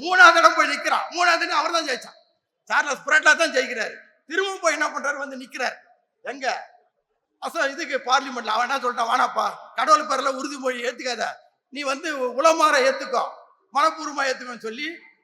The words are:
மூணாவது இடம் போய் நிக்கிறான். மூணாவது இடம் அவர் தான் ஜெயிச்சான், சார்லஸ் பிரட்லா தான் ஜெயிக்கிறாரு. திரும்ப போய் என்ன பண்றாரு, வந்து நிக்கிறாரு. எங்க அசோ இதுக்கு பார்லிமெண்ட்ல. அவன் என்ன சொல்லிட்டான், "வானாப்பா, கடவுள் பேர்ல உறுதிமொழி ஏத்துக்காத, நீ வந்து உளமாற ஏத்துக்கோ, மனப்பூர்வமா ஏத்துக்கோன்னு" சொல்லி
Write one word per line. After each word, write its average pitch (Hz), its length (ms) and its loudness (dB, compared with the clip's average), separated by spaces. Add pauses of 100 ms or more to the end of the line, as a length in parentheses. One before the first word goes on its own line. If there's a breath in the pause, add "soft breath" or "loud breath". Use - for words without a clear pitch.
மூணாவது 349 340 8
இடம் 330 160 6
போய் 302 180 2
நிக்கிறான். 277 380 -2
மூணாவது 339 320 2
இடம் 339 160 0
அவர் 330 180 -2
தான் 311 120 -2
ஜெயிச்சான், - 300 -8 (520)
சார்லஸ் 269 360 0
பிரட்லா 302 300 6
தான் 311 200 0
ஜெயிக்கிறாரு. 233 400 -2 (300)
திரும்ப 381 340 -4
போய் 330 120 2
என்ன 294 160 -2
பண்றாரு, 285 280 -6
வந்து 269 200 -10
நிக்கிறாரு. 254 400 -8 (460)
எங்க 254 500 -6 (720)
அசோ 277 280 -2
இதுக்கு 285 280 -6
பார்லிமெண்ட்ல. 247 560 -2
அவன் 233 140 0
என்ன 269 100 -2
சொல்லிட்டான், 240 320 -2
"வானாப்பா, 233 360 2 (280)
கடவுள் 294 320 4
பேர்ல 269 260 0
உறுதிமொழி 262 540 -6
ஏத்துக்காத, 247 380 -6 (440)
நீ 269 140 -10
வந்து 277 260 -4 (340)
உளமாற 311 320 6 (140)
ஏத்துக்கோ, 240 360 -2 (500)
மனப்பூர்வமா 302 560 0
ஏத்துக்கோன்னு" 240 380 -10
சொல்லி 262 180 -8 (380)